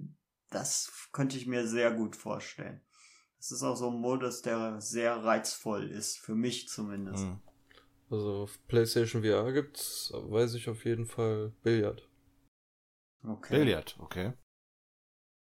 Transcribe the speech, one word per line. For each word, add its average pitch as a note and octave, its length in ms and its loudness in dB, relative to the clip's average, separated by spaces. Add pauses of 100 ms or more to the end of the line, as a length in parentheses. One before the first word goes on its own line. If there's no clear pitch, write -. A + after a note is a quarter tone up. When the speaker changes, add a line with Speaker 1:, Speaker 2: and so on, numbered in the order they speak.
(500)
Speaker 1:
das - 600 -4
könnte C3+ 240 0
ich B2 100 -8
mir B2 220 0
sehr A#2 240 4
gut A2 240 -2
vorstellen. G#2 640 -8 (560)
Das - 160 -10
ist B2 100 -6
auch B2+ 140 0
so A#2+ 140 0
ein A#2+ 100 -2
Modus, B2 420 0
der A2+ 380 -2
sehr A#2 420 0
reizvoll A2 680 0
ist, - 300 -6
für - 160 -6
mich A#2+ 340 0
zumindest. G2+ 560 -4
Speaker 2:
Hm. F#2 140 -4 (720)
Speaker 3:
Also G#2 320 0
auf - 240 -10
PlayStation A#2 560 4
V A2 60 4
R G#2+ 240 4
gibt's, - 600 -2
weiß A2+ 420 2
ich A#2 140 -6
auf A2+ 160 -4
jeden A#2 220 0
Fall A2 460 0 (100)
Billard. A2+ 460 4 (1160)
Speaker 1:
Okay. A2 320 -2
Speaker 2:
Billard, A2 440 2
okay. F#2 320 -4 (1200)